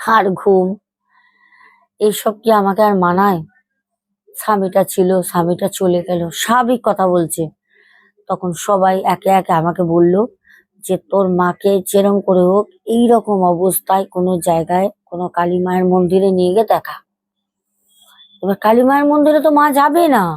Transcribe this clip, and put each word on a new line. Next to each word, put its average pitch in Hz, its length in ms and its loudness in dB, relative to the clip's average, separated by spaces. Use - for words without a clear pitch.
আর 220 240 2
ঘুম, 185 360 2
এইসব 208 400 -2
কি 226 120 -4
আমাকে 196 300 2
আর 208 160 2
মানায়?" 180 420 2
স্বামীটা 190 460 0
ছিল, 185 260 0
স্বামীটা 175 460 -2
চলে 180 340 -2
গেল, 175 180 -4
স্বাভাবিক 240 540 -2
কথা 190 240 -2
বলছে। 170 340 -2
তখন 185 240 -6
সবাই 190 520 0
একে 190 260 0
একে 190 220 0
আমাকে 165 300 0
বলল 170 320 2
যে, 190 100 -4
"তোর 196 180 2
মাকে 180 440 0
যেরম 202 340 2
করে 185 220 2
হোক 196 220 2
এইরকম 226 600 2
অবস্থায় 180 600 0
কোনো 185 340 -4
জায়গায় 170 500 -2
কোনো 175 220 -10
কালী 175 300 -2
মায়ের 185 260 -2
মন্দিরে 185 460 2
নিয়ে 180 220 0
গিয়ে 214 160 0
দেখা।" - 280 -4
এবার 190 140 -2
কালী 226 260 2
মায়ের 277 240 2
মন্দিরে 302 340 2
তো 311 100 2
মা 294 220 2
যাবে 294 360 2
না, 226 160 2